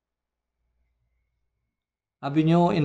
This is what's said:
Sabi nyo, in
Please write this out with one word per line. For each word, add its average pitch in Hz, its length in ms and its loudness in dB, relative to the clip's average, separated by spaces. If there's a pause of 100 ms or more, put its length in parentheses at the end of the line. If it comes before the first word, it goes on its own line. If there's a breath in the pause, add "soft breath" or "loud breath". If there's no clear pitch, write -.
(2250)
Sabi 156 320 -2
nyo, 170 240 2
in 160 120 -2